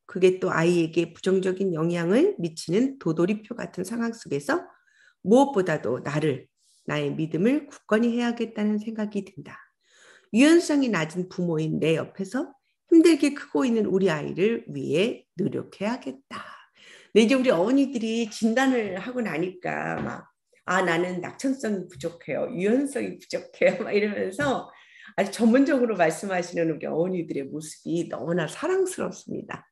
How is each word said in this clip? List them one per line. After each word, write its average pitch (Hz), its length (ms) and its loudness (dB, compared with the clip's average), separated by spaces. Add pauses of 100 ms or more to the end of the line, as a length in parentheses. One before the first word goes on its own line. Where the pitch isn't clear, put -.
그게 185 340 2
또 185 120 -2
아이에게 165 600 2
부정적인 190 600 0
영향을 175 640 2
미치는 175 640 -2
도돌이표 180 560 -2
같은 - 280 -8
상황 233 300 -6
속에서 226 540 -4 (560)
무엇보다도 185 760 2
나를, 143 480 -2 (380)
나의 147 300 -4
믿음을 185 520 0
굳건히 233 500 0
해야겠다는 226 600 -2
생각이 208 480 -6
든다. 143 320 -18 (760)
유연성이 294 560 6
낮은 180 400 -2
부모인 156 500 -2
내 160 160 2
옆에서 196 580 -6 (380)
힘들게 320 420 8
크고 285 320 -2
있는 226 200 2
우리 185 240 2
아이를 156 580 0
위해 147 580 -2 (100)
노력해야겠다. - 1200 -6 (540)
네, 208 80 8
이제 233 120 6
우리 254 160 4
어머니들이 226 800 2
진단을 226 680 0
하고 247 220 -6
나니까 151 800 -4
막, - 300 -8 (340)
"아, 185 180 0
나는 175 380 0
낙천성이 214 640 -4
부족해요. - 680 -6
유연성이 214 640 -2
부족해요." 180 680 0
막 135 80 -6
이러면서 208 800 -2 (440)
아주 196 160 0
전문적으로 240 680 2
말씀하시는 175 760 0
우리 147 140 -6
어머니들의 160 600 -4
모습이 156 640 -6
너무나 160 380 -4
사랑스럽습니다. - 1200 -4